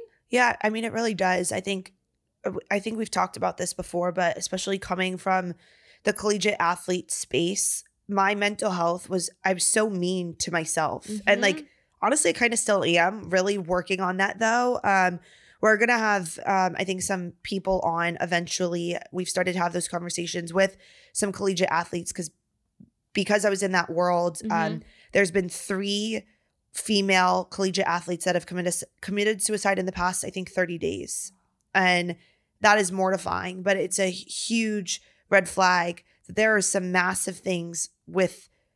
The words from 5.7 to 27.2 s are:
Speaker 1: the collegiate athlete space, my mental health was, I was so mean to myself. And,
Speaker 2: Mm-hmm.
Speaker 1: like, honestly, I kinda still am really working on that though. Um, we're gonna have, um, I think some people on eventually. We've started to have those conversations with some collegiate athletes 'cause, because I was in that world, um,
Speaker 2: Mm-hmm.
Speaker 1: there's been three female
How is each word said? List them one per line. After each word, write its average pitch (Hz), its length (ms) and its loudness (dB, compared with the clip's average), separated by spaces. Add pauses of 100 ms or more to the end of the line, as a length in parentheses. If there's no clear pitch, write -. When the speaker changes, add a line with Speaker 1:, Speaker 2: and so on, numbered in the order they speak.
Speaker 1:
the 208 80 4
collegiate 208 460 0
athlete 180 540 -2
space, - 720 -2 (240)
my 196 260 2
mental 208 380 -2
health 175 360 -2
was, 180 220 -2 (140)
I 190 80 2
was 180 120 -2
so 220 240 2
mean 180 480 -2
to - 140 -6
myself. 160 580 -2
And, 214 180 -8
Speaker 2:
Mm-hmm. 208 160 4
Speaker 1:
like, 202 240 0 (340)
honestly, 294 300 2
I - 40 4
kinda 233 220 0
still 202 280 2
am 170 440 2
really 190 300 2
working 180 420 -2
on 185 180 -2
that 196 200 0
though. 240 460 2
Um, 185 340 4 (420)
we're 214 160 6
gonna 240 220 4
have, 202 480 0
um, 185 320 2
I - 60 -2
think 185 180 -4
some 180 300 -4 (100)
people 190 380 -2
on 170 400 0
eventually. 175 760 -2 (160)
We've 180 160 -4
started 180 260 0
to 185 40 -2
have 175 140 2
those 175 160 -4
conversations 170 680 -6
with 190 220 4 (360)
some 202 200 0
collegiate 190 380 0
athletes 170 420 -2
'cause, 160 180 -8 (840)
because 202 320 2
I 208 60 4
was 196 120 0
in 190 100 0
that 175 180 2
world, 175 540 2
um, - 60 -4
Speaker 2:
Mm-hmm. 160 280 0 (340)
Speaker 1:
there's 190 200 4
been 185 160 0
three 202 760 -4 (500)
female 185 760 4